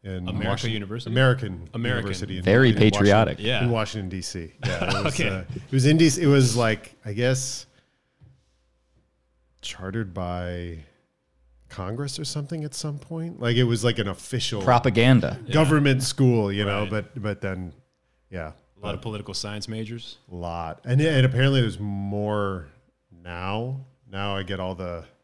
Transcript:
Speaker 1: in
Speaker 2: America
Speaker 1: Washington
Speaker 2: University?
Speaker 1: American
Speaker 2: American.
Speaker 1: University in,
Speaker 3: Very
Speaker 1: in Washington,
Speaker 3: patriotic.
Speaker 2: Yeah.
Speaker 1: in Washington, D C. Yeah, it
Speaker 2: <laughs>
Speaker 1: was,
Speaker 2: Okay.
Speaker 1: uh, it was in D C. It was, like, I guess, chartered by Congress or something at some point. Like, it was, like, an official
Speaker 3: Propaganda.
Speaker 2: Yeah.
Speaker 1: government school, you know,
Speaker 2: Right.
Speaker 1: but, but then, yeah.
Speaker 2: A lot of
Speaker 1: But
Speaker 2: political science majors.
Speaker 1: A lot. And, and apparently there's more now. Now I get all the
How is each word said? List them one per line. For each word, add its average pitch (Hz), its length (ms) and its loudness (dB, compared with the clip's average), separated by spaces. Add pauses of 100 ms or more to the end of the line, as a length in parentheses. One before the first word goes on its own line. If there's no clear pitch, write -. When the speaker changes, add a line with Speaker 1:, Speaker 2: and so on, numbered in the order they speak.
Speaker 1:
in 92 240 -8
Speaker 2:
America 101 220 -2
Speaker 1:
Washington 110 240 -2
Speaker 2:
University? 110 380 -6
Speaker 1:
American 123 600 2
Speaker 2:
American. 120 320 -2
Speaker 1:
University 95 320 -6
in, 90 60 -6
Speaker 3:
Very 117 260 8
Speaker 1:
in 110 60 6
Washington, 110 240 6
Speaker 3:
patriotic. 101 400 6
Speaker 2:
Yeah. 107 240 -2
Speaker 1:
in 123 80 2
Washington, 107 380 -2
D 92 120 -8
C. 85 300 -10 (140)
Yeah, 87 340 -2
it - 40 -4
Speaker 2:
<laughs> - 20 -
Speaker 1:
was, 151 140 -2
Speaker 2:
Okay. 135 100 -2
Speaker 1:
uh, 95 140 -6 (120)
it - 160 -12
was 131 140 2
in 156 120 6
D 160 120 6
C. 147 140 -2
It 156 40 4
was, 131 300 6
like, 113 380 0 (100)
I 104 80 -8
guess, 127 520 -2 (2000)
chartered 95 520 -8
by 87 680 -8 (920)
Congress 117 500 -8
or 151 60 -8
something 151 400 -8
at 147 80 -12
some 147 260 -8
point. 165 400 -10
Like, 117 160 0
it 123 80 4
was, 117 220 0
like, 117 140 2
an 101 100 -2
official 107 520 -6
Speaker 3:
Propaganda. 120 840 4
Speaker 2:
Yeah. - 80 -6
Speaker 1:
government 143 500 4
school, 117 480 4
you 101 140 0
know, 101 160 0
Speaker 2:
Right. 101 80 -4
Speaker 1:
but, 107 320 -6
but 101 200 -4
then, 92 300 -6 (580)
yeah. 82 220 -10 (300)
Speaker 2:
A 104 40 -12
lot 101 100 -6
of 98 40 -8
Speaker 1:
But - 40 -14
Speaker 2:
political 104 300 -10
science 104 360 -8
majors. 113 480 -10 (140)
Speaker 1:
A 90 40 -14
lot. 85 480 -8
And, 127 160 2
and 147 260 4
apparently 131 360 2
there's 101 180 -2
more 101 880 -4 (560)
now. 107 640 -8 (260)
Now 98 240 -6
I 98 80 -6
get 95 160 -8
all 92 160 -6
the 87 300 -10 (180)